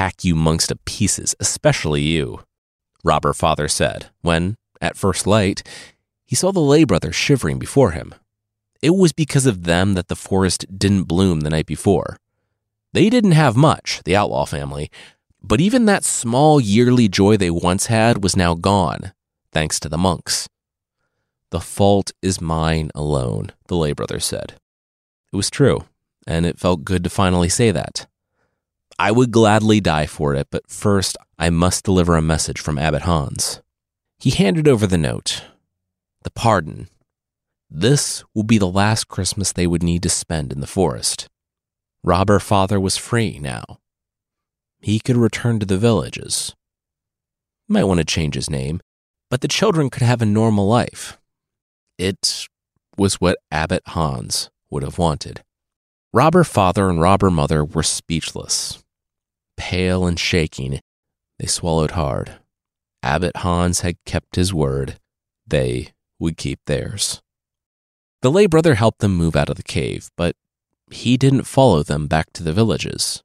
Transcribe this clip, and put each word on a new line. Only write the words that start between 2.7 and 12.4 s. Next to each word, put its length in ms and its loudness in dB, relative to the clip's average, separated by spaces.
Robber 300 2
Father 340 0
said, 400 -4
when, 340 0
at 160 -6
first 300 -2
light, 360 2
he 100 -6
saw 180 0
the 80 0
lay 240 6
brother 280 -2
shivering 460 0
before 320 2
him. 240 -10
It 140 2
was 180 4
because 320 0
of 200 0
them 280 2
that 160 -2
the 80 -6
forest 480 -2
didn't 260 2
bloom 360 2
the 100 -4
night 160 -2
before. 500 -2